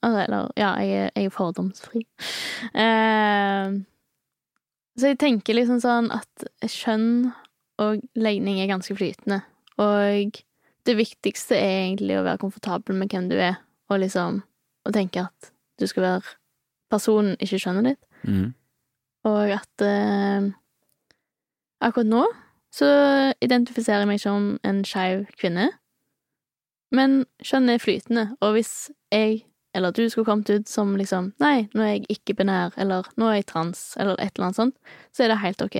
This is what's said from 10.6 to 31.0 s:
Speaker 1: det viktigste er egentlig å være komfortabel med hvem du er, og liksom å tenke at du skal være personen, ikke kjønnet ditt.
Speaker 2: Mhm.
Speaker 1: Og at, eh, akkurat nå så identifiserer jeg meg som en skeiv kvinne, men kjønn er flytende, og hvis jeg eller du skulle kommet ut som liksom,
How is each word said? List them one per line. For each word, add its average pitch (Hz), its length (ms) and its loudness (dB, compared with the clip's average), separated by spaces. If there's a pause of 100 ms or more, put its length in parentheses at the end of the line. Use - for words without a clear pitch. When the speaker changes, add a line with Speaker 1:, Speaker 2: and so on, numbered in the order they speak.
Speaker 1:
det 247 120 4
viktigste - 580 -2
er 190 300 2
egentlig 196 320 -2
å 190 80 0
være 185 160 -2
komfortabel 190 560 -6
med 196 160 -4
hvem 180 160 -4
du 190 80 0
er, 185 240 0 (280)
og 196 120 0
liksom 185 400 -2 (440)
å 214 60 -4
tenke 185 380 -2
at - 220 -20 (280)
du 196 80 0
skal 190 160 -2
være 185 320 -2 (560)
personen, 208 460 2
ikke 190 240 -4
kjønnet 202 320 0
ditt. - 80 -8 (220)
Speaker 2:
Mhm. 98 260 0 (760)
Speaker 1:
Og 208 260 2
at, - 300 -6
eh, 202 680 0 (1300)
akkurat 233 260 0
nå 226 180 4 (480)
så 277 140 2 (540)
identifiserer 240 640 2
jeg 202 40 0
meg 202 120 0
som 202 440 -2
en 196 200 0
skeiv 190 440 -2 (100)
kvinne, 185 320 0 (1200)
men 269 340 4 (180)
kjønn 262 260 2
er 240 100 4
flytende, 226 460 0 (160)
og 214 140 2
hvis - 340 -2 (220)
jeg 220 340 2 (300)
eller 180 160 0
du 233 180 2
skulle 226 160 0
kommet 208 240 0
ut 208 180 2
som 202 300 0
liksom, 190 420 -2